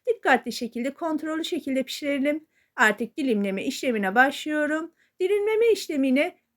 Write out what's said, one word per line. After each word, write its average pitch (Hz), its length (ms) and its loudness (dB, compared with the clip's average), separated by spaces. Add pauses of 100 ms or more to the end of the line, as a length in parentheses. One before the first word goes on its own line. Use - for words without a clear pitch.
Dikkatli 262 420 2
şekilde, 240 420 -6
kontrollü 320 520 -4
şekilde 269 380 -4
pişirelim. 285 640 -4 (280)
Artık 220 420 2
dilimleme 202 460 0
işlemine 220 520 -2
başlıyorum. 302 760 0 (260)
Dilimleme 415 520 2
işlemini, 294 640 0 (220)